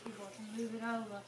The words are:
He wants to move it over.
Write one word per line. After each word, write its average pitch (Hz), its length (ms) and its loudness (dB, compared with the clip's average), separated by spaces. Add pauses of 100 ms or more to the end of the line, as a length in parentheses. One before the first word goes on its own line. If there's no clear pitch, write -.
He 233 160 -6
wants 202 180 -6
to 226 60 -6 (180)
move 226 140 4
it 226 80 0
over. 226 440 2